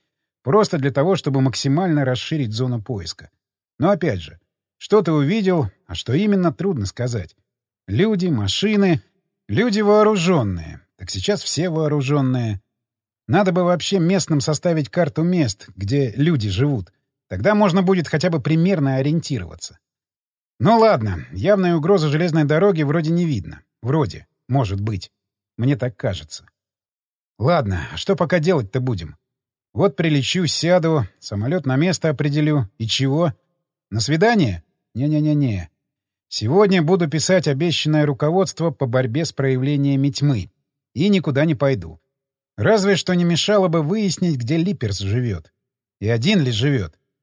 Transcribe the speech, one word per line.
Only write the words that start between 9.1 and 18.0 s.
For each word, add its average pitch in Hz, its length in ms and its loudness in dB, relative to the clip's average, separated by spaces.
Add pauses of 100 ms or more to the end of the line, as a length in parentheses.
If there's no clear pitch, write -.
Люди 202 320 0
вооружённые. 170 1000 2 (160)
Так - 120 -14
сейчас 143 320 -2
все 175 280 -4
вооружённые. 135 920 -2 (680)
Надо 185 260 2
бы 180 100 0
вообще 175 360 0
местным 160 420 0
составить 156 480 -2
карту 160 340 -2
мест, 165 520 -2
где 131 360 -2
люди 135 380 0
живут. 113 420 -2 (380)
Тогда 139 260 0
можно 196 260 4
будет 180 280 0